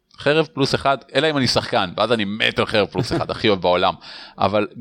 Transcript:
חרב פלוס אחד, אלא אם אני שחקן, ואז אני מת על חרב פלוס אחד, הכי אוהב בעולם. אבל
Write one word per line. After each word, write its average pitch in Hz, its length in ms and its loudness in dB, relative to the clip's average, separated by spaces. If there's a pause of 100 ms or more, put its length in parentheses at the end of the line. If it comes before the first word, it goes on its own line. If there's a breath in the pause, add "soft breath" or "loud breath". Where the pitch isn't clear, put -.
(200)
חרב 151 260 2
פלוס 135 280 -2
אחד, 139 240 0 (160)
אלא 147 160 2
אם 151 60 0
אני 131 100 2
שחקן, 107 500 0
ואז 110 160 2
אני 110 120 0
מת 110 340 -2
על 110 80 0
חרב 104 200 2
פלוס - 260 -4
אחד, 85 180 -2
הכי - 180 -2
אוהב 98 120 2
בעולם. 90 340 2 (440 loud breath)
אבל 101 280 0 (140)